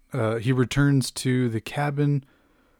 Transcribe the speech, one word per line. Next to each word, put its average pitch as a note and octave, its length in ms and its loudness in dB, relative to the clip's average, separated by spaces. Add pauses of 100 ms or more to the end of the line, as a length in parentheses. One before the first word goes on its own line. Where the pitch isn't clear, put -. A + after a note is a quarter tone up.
(120)
uh, A2+ 240 0
he A2+ 140 -2
returns C3+ 600 2
to B2+ 380 0
the A2+ 120 -4
cabin C#3+ 640 -2 (560)